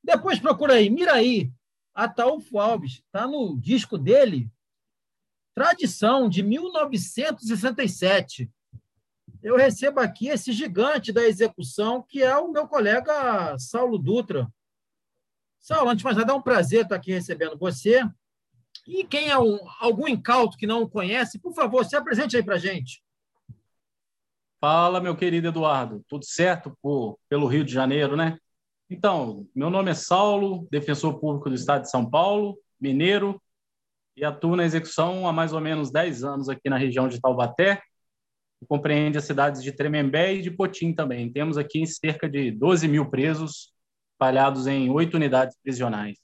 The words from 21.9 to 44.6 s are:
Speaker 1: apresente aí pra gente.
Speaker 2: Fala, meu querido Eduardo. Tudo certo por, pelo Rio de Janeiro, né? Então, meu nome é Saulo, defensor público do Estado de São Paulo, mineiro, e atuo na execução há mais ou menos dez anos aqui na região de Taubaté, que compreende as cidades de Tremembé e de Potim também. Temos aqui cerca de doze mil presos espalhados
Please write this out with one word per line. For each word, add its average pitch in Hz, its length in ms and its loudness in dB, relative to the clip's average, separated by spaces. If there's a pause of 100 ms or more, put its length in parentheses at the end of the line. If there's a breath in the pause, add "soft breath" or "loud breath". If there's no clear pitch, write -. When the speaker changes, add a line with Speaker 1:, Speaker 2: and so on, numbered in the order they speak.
Speaker 1:
apresente 240 440 0
aí 214 60 2
pra 180 140 0
gente. 175 460 -6 (1600)
Speaker 2:
Fala, 175 400 2
meu 180 120 -2
querido 170 360 0
Eduardo. 135 580 -2
Tudo 139 160 -12
certo 175 480 -2 (100)
por, 131 460 -4
pelo 143 200 0
Rio 143 180 2
de 120 80 -8
Janeiro, 135 420 0
né? 160 220 -2 (520)
Então, 156 640 -2
meu 147 160 -2
nome 190 220 0
é - 20 0
Saulo, 196 760 0
defensor 147 480 -2
público 143 300 -4
do 127 60 -2
Estado 139 260 0
de - 100 -12
São 120 180 0
Paulo, 202 480 0 (220)
mineiro, 190 640 0 (760)
e 139 80 -8
atuo 156 320 0
na 175 80 2
execução 165 640 -2
há 160 60 0
mais 160 180 0
ou 160 80 -4
menos 156 320 -4
dez 147 320 -2
anos 139 240 -6
aqui 135 220 -6
na 131 80 0
região 131 320 0
de 120 100 -6
Taubaté, 131 600 0 (760)
que 120 120 -20
compreende 147 480 0
as 147 80 -4
cidades 139 360 0
de 139 120 -8
Tremembé 151 600 0
e 190 60 -6
de 175 100 -6
Potim 180 420 -4
também. 123 360 -4
Temos 147 280 -4
aqui 151 280 -2
cerca 160 440 -4
de 139 220 -2
doze 160 360 2
mil 147 220 2
presos 156 640 -4 (400)
espalhados 135 520 2